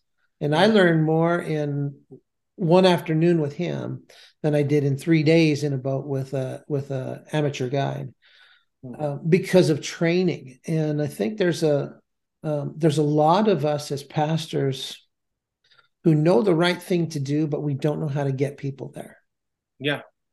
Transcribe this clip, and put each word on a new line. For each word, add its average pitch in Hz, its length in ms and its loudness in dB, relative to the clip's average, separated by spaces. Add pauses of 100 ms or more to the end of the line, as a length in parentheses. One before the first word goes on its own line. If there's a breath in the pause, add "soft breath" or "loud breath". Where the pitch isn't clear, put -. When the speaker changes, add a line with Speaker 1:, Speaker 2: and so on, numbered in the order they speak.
(420)
Speaker 1:
And 147 140 0
I 185 120 6
Speaker 2:
Mm. 220 60 4
Speaker 1:
learned 170 320 6
more 165 360 2
in 143 540 -4 (600)
one 185 300 4
afternoon 165 560 2
with 143 120 -4
him 131 500 -6 (400 soft breath)
than 151 120 0
I 147 80 2
did 143 200 2
in 135 140 0
three 160 260 2
days 151 400 4
in 147 100 -2
a 131 40 -2
boat 135 300 -4
with 135 260 -6
a, 131 340 -6
with 139 240 -6
a 127 400 -8
amateur 143 380 -2
guide, 135 440 -6 (680 soft breath)
Speaker 2:
Mm. 123 180 -14
Speaker 1:
uh, 143 160 -4
because 175 520 4
of 147 120 0
training. 165 840 -2
And 151 340 -2
I 147 60 -2
think 202 300 -6
there's 170 260 0
a, 143 360 -2 (440)
um, 143 340 -6
there's 151 220 2
a 151 40 2
lot 151 440 4
of 156 180 2
us 147 260 -4
as 131 120 -8
pastors 151 1040 -4 (960 soft breath)
who 165 120 6
know 175 260 4
the 196 140 2
right 175 260 0
thing 170 280 -2
to 147 100 -6
do, 147 280 -2
but 147 160 -4
we 147 100 -2
don't 151 260 -2
know 156 100 -4
how 139 160 -4
to 135 60 -2
get 135 260 -4
people 135 320 -10
there. - 280 -18 (640)
Speaker 2:
Yeah. 139 220 -4 (320)